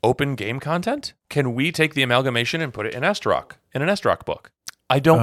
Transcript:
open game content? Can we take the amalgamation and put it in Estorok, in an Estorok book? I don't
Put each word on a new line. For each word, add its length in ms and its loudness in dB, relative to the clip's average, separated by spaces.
open 320 2
game 260 -6
content? 540 -4
Can 240 0
we 180 0
take 220 0
the 80 2
amalgamation 580 2
and 140 -6
put 120 -4
it 80 -6
in 80 -8
Estorok, 500 0
in 100 -4
an 60 0
Estorok 360 0
book? 260 -8
I 80 2
don't 240 6